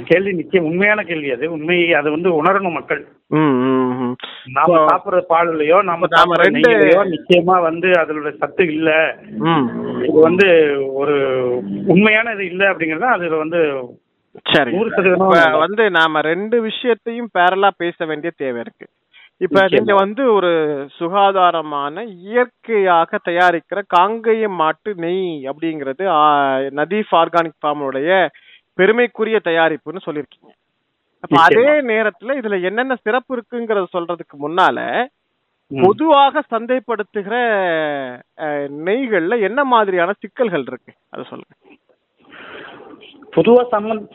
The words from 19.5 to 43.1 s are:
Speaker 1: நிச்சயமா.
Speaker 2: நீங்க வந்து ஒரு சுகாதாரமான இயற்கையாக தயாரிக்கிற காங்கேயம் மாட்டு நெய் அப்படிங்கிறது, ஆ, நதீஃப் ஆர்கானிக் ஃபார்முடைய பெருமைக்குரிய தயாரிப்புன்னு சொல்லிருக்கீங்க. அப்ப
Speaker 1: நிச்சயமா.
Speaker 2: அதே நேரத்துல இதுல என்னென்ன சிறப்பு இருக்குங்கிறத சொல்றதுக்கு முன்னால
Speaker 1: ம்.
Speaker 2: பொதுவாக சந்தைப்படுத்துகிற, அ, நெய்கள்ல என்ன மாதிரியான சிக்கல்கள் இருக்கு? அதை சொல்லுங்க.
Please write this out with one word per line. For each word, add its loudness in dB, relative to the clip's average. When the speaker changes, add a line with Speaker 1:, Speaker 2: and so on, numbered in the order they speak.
Speaker 1:
நிச்சயமா. 2
Speaker 2:
நீங்க 2
வந்து 2
ஒரு 0
சுகாதாரமான 0
இயற்கையாக -2
தயாரிக்கிற 0
காங்கேயம் 0
மாட்டு -2
நெய் -6
அப்படிங்கிறது, -6
ஆ, 2
நதீஃப் -4
ஆர்கானிக் 0
ஃபார்முடைய 0
பெருமைக்குரிய 0
தயாரிப்புன்னு -2
சொல்லிருக்கீங்க. -12
அப்ப -2
Speaker 1:
நிச்சயமா. 6
Speaker 2:
அதே 6
நேரத்துல -2
இதுல -4
என்னென்ன -2
சிறப்பு -4
இருக்குங்கிறத -4
சொல்றதுக்கு -8
முன்னால -2
Speaker 1:
ம். -4
Speaker 2:
பொதுவாக 2
சந்தைப்படுத்துகிற, -6
அ, -6
நெய்கள்ல -2
என்ன 0
மாதிரியான 0
சிக்கல்கள் -4
இருக்கு? -16
அதை -14
சொல்லுங்க. -18